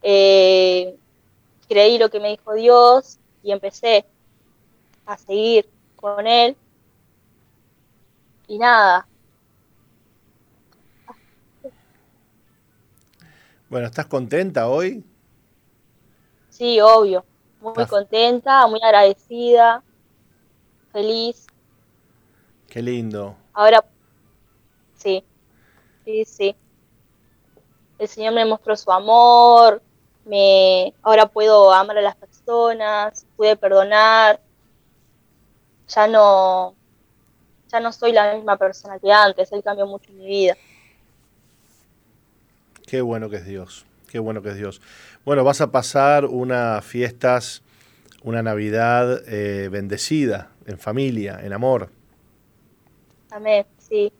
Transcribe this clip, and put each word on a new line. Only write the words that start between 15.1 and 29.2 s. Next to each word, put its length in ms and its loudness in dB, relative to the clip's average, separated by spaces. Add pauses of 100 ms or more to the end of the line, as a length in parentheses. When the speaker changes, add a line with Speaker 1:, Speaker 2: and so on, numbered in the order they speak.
Speaker 1:
Sí, 320 -2
obvio. 440 4 (360)
Muy 120 -16
Speaker 2:
¿Estás 160 -6
Speaker 1:
contenta, 800 0
muy 140 -6
agradecida, 1000 2 (1080)
feliz. 540 -8 (1200)
Speaker 2:
Qué 140 -16
lindo. 540 -10 (160)
Speaker 1:
Ahora, 320 4 (1120)
sí. 300 -8 (800)
Sí, 200 -6
sí. 320 -6 (1400)
El 100 -8
Señor 240 -8
me 140 -2
mostró 300 -4
su 140 -8
amor, 920 6 (420)